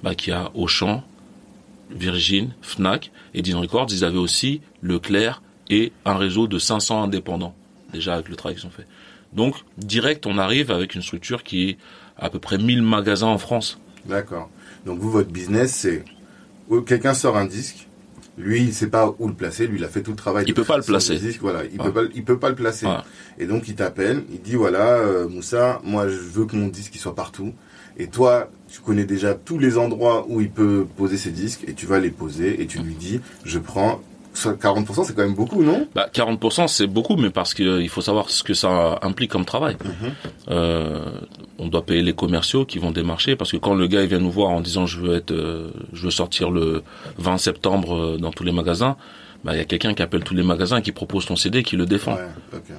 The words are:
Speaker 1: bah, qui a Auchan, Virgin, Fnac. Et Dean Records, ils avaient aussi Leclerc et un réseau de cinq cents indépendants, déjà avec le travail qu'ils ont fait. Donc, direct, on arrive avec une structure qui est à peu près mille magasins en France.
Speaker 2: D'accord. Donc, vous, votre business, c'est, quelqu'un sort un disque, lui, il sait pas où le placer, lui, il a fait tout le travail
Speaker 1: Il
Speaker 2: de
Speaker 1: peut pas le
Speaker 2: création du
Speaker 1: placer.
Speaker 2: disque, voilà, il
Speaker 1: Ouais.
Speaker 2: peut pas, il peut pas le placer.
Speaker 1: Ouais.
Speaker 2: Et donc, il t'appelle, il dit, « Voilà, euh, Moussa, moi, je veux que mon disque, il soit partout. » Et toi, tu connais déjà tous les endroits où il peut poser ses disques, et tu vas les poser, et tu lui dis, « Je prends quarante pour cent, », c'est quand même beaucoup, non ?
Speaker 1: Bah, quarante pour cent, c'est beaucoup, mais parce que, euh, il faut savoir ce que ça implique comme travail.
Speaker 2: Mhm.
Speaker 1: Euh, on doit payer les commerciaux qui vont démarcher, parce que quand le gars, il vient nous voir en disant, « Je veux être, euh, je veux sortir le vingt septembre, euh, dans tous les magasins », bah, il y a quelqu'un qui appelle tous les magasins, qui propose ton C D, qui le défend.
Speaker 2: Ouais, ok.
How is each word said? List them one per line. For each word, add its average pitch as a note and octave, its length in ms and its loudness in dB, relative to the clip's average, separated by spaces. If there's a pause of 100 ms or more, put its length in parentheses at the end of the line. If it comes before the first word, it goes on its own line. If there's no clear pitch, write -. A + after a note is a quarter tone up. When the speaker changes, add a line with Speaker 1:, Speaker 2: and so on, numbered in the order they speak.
Speaker 1:
bah, F2+ 100 -2
qui - 160 -6
a F2 240 -4
Auchan, G#2 480 0 (880)
Virgin, F#2 600 0 (120)
Fnac. G2 480 -2 (240)
Et - 80 -4
Dean F2 180 -2
Records, A#2 300 0
ils F#2+ 140 0
avaient F2 140 0
aussi C3 420 0 (220)
Leclerc G2 600 0 (260)
et A2 240 2 (120)
un G2 120 2
réseau G2 300 2
de G2 120 -2
cinq G#2+ 220 0
cents A2 220 0
indépendants, F2+ 520 -4 (380)
déjà E2 220 -4
avec E2+ 140 -6
le F2 80 -12
travail - 200 -8
qu'ils - 100 -16
ont F2 40 -14
fait. - 160 -20 (460)
Donc, A#2+ 240 0 (220)
direct, A2+ 480 0
on G2+ 120 0
arrive A#2+ 320 2
avec F#2+ 240 0
une F2+ 80 -6
structure A#2+ 400 -8
qui F#2+ 280 -2
est F#2+ 80 -8 (400)
à F2+ 120 -4
peu - 80 -8
près G2 200 -2
mille A#2+ 240 4
magasins G#2+ 440 4
en A2 120 4
France. A2 400 -4 (280)
Speaker 2:
D'accord. F#2+ 420 -4 (380)
Donc, F2+ 140 -6
vous, G#2+ 100 -2
votre G#2 200 2
business, G2+ 440 0
c'est, E2 300 -2 (840)
quelqu'un B2+ 280 4
sort B2+ 220 2
un G2+ 100 2
disque, G2+ 420 -10 (500)
lui, A2 240 2
il A#2+ 100 4
sait G#2+ 160 0
pas A2+ 300 4
où A2+ 100 -2
le F#2 60 -4
placer, F2 320 -2
lui, G#2 120 -2
il E2+ 60 -2
a D#2 40 -8
fait G2+ 140 -4
tout G#2+ 100 -8
le G#2+ 40 -6
travail G#2 300 0
Speaker 1:
Il - 20 -2
Speaker 2:
de A2+ 40 -2
Speaker 1:
peut A2+ 120 2
pas D#3 120 2
le C3+ 60 0
Speaker 2:
création F#2+ 320 2
du D2 60 -2
Speaker 1:
placer. A2+ 120 -4
Speaker 2:
disque, A#2 100 -10
voilà, F2 220 -2
il F#2+ 160 -10
Speaker 1:
Ouais. - 60 -2
Speaker 2:
peut G2 60 0 (140)
pas, A2 80 -6
il A#2 100 -8
peut B2 140 4
pas C3+ 120 0
le C3 40 0
placer. A2+ 320 -2
Speaker 1:
Ouais. F#2 100 0 (420)
Speaker 2:
Et E2+ 80 -6
donc, A2 220 -2
il G#2+ 60 -8
t'appelle, G2+ 580 0
il F2+ 80 -12
dit, « G2+ 140 -8
Voilà, A2 440 4
euh, F#2+ 300 2
Moussa, A#2+ 560 0
moi, G2+ 240 0
je F#2+ 80 0
veux F2+ 300 -2
que G#2+ 100 -4
mon G#2 120 2
disque, F#2+ 260 -10
il - 40 -14
soit F2 160 -8
partout. » G2 380 -8 (460)
Et F2 100 -6
toi, B2 420 4 (200)
tu - 100 -20
connais G#2 240 2
déjà G2 300 0
tous E3+ 240 -6
les B2+ 200 6
endroits A#2 500 2
où A#2 120 0
il G#2 100 2
peut G2+ 360 4 (100)
poser G2 200 0
ses F#2 160 -4
disques, G2 340 -6
et C#2+ 80 -8
tu E2+ 120 -12
vas F#2+ 120 4
les F2+ 120 2
poser, E2 520 -2
et D#2+ 40 -4
tu - 120 -8
lui E2 160 -6
dis, « F2+ 260 -6 (240)
Je D#2+ 140 -4
prends F#2+ 420 0 (600)
quarante G#2 240 4
pour G#2 100 -8
cent, », E3+ 100 2
c'est G#2+ 120 -8
quand G#2 60 2
même G2 120 2
beaucoup, B2 280 2
non ? F#3+ 320 4
Speaker 1:
Bah, G2+ 180 0
quarante A2+ 260 2
pour A2 140 2
cent, - 160 4
c'est - 180 2
beaucoup, A2 300 2
mais A#2 140 4
parce F2+ 240 -2
que, - 80 0
euh, F#2 200 4
il F2 60 -2
faut F#2 140 -4
savoir G#2 260 2
ce - 140 -2
que - 100 -2
ça F2+ 480 2
implique G2 300 -2
comme F2+ 160 0
travail. C3 360 -2
Speaker 2:
Mhm. G2 280 -6 (400)
Speaker 1:
Euh, E2 500 0 (580)
on E2 100 -6
doit E2 180 0
payer F2 160 2
les F2 100 2
commerciaux F2 540 0
qui - 120 -8
vont E2 120 -2
démarcher, E2+ 440 0
parce G2+ 160 -4
que - 60 -2
quand G2+ 180 2
le F#2 120 4
gars, G2 160 4
il F#2+ 60 2
vient F2+ 100 2
nous F2+ 120 2
voir F#2+ 200 2
en E2+ 100 2
disant, « E2+ 260 0
Je E2+ 140 -6
veux F2 160 2
être, E2+ 140 -4
euh, D#2+ 400 -4 (240)
je E2+ 80 -12
veux F2+ 80 0
sortir F2 400 0
le D#2+ 320 2 (340)
vingt F#2 220 0
septembre, F2+ 580 0
euh, E2 220 0
dans E2 120 -4
tous F2 140 -8
les F2 80 0
magasins », F2 460 0 (440)
bah, D#2 120 -4
il - 20 0
y D#2+ 60 0
a - 20 0
quelqu'un G2+ 300 0
qui G2 80 0
appelle F2 200 0
tous - 120 -6
les F2+ 80 4
magasins, F2+ 400 2
qui G2+ 100 -4
propose F#2+ 320 -4
ton F2+ 120 -4
C - 120 0
D, B2 140 2
qui - 140 -2
le F2+ 100 2
défend. G2+ 300 0
Speaker 2:
Ouais, F2+ 120 -8 (240)
ok. - 260 -14